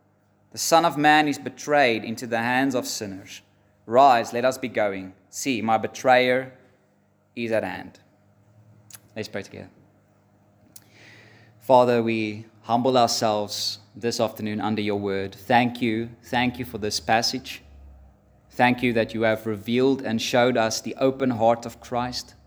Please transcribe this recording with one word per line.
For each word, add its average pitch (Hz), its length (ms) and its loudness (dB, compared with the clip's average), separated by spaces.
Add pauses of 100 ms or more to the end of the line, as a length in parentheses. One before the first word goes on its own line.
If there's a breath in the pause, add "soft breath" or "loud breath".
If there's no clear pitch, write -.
(520)
The - 40 -18
Son 165 300 4
of 147 100 -2
Man 151 320 4
is 139 100 -4
betrayed 123 640 0
into 113 220 -10
the 117 120 -4
hands 123 360 0
of 123 120 -2
sinners. 98 560 -10 (420)
Rise, 120 480 4
let 120 140 0
us 131 100 0
be 127 120 -8
going. 98 440 -4 (160)
See, 127 320 -4
my 113 160 2
betrayer 127 760 2 (840)
is 117 160 -4
at 107 120 0
hand." 90 360 -12 (1120)
Let's 107 140 -10
pray 101 140 -10
together. 95 260 -18 (1900 soft breath)
Father, 123 420 4
we 110 440 -4 (160)
humble 123 340 2
ourselves 110 840 0 (140)
this 117 260 -4
afternoon 110 420 -4
under 107 180 -2
your 104 180 -2
word. 98 360 -6
Thank 123 480 2
you. 117 260 -2 (140)
Thank 123 360 -2
you 127 60 -8
for 113 140 -12
this 104 200 -4
passage. - 600 -2 (920)
Thank 123 300 2
you 120 120 0
that 110 180 0
you 110 80 -4
have 110 240 0
revealed 120 560 0
and 113 180 -4
showed 123 380 2
us 113 240 0
the - 160 -10
open 135 320 0
heart 117 380 0
of - 160 -16
Christ. 123 540 -8 (100)